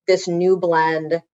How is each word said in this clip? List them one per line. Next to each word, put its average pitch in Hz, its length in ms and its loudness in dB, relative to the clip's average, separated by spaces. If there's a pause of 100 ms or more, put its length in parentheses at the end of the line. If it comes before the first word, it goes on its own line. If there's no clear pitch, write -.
this 180 220 0
new 180 280 2
blend, 160 680 -2 (120)